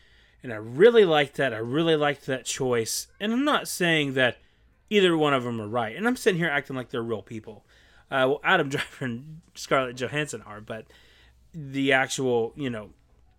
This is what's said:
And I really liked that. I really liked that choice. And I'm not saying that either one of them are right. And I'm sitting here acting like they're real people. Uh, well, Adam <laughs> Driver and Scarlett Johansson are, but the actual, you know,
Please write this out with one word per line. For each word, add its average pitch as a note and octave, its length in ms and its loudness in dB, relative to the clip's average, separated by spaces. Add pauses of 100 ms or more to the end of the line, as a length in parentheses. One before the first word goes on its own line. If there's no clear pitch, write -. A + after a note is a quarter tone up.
(420)
And B2+ 100 -12
I A2 40 -8
really F3 480 6
liked D3+ 320 2
that. C3 180 0
I G#2+ 40 -8
really D#3 380 2
liked D3 300 -2
that C3 180 -4
choice. B2 640 -2 (120)
And G#3 140 -4
I'm B3+ 120 0
not A#3+ 240 0
saying D#3 460 0
that B2+ 240 0 (520)
either F#3 260 4
one D3 180 2
of B2 100 0
them A#2 160 -6
are G#2 80 -8
right. A2 280 -4
And G3+ 100 -4
I'm B3 100 0
sitting F#3+ 220 0
here E3 100 -2
acting C#3+ 280 -4
like B2 140 -10
they're E3 120 -4
real G#2+ 200 -6
people. A2 420 -16 (460)
Uh, C3 180 2
well, C#3+ 160 0
Adam E3 240 2
<laughs> - 20 -8
Driver - 340 -6
and C#3+ 360 -10 (140)
Scarlett C3 420 -2
Johansson B2+ 460 -6
are, G#2+ 180 -16
but A2 260 -14 (680)
the C3+ 400 -2
actual, B2+ 640 0
you C#3 140 -6
know, G#2+ 200 -12 (480)